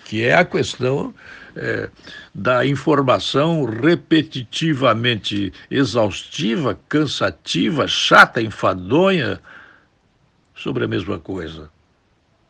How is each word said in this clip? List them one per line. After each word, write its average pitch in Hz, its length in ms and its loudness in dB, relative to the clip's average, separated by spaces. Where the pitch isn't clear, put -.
que 110 180 -6
é 131 120 2
a 175 100 6
questão, 147 680 -4
eh, 110 340 -6
da 123 300 2
informação 139 1000 2
repetitivamente 123 1900 0
exaustiva, 123 1080 -2
cansativa, 147 1000 -2
chata, - 520 6
enfadonha, 110 1000 0
sobre - 300 -4
a 110 40 -2
mesma 101 300 -4
coisa. 80 500 -10